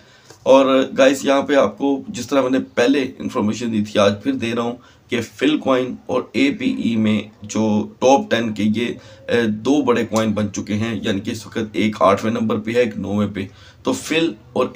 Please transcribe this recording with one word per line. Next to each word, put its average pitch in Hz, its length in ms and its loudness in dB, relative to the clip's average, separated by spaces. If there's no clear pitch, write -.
और 135 480 6
guys 135 300 4
यहाँ 139 180 2
पे 143 140 -2
आपको 135 420 2
जिस 110 180 -10
तरह 139 140 2
मैंने 127 160 2
पहले 135 240 4
information 110 500 -2
दी 110 140 0
थी 104 160 -4
आज 104 200 4
फिर 135 140 -2
दे 117 180 -4
रहा 117 120 -2
हूँ 120 160 -6
कि 117 100 -2
Philcoin 131 680 0
और - 260 -4
एपीई 127 600 0
में 107 340 0
जो 104 180 -4
top 127 300 4
ten 113 220 0
के 104 100 -6
ये, 110 240 0
अ, 120 60 2
दो 117 460 0
बड़े 120 220 2
coin 110 300 0
बन 107 140 -2
चुके 98 260 -6
हैं, 110 280 -4
यानी 101 180 -2
कि 113 100 -8
इस 110 160 -8
वक्त 110 300 -6
एक 107 260 0
आठवें 104 300 2
number 113 260 -2
पे 107 140 -6
है, 123 100 2
एक 113 140 -2
नौवें 98 360 -2
पे। 101 160 -6
तो - 80 0
Phil 165 420 -2
और 123 200 -2